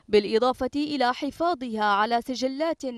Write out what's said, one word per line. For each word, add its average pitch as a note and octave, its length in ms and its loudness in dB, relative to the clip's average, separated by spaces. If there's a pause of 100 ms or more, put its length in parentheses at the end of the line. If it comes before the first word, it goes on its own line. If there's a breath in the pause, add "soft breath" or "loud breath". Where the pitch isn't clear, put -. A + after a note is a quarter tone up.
بالإضافة A3 680 2
إلى C#4+ 380 0
حفاظها C4 680 -2
على G#3+ 380 2
سجلات C4+ 600 -4 (140)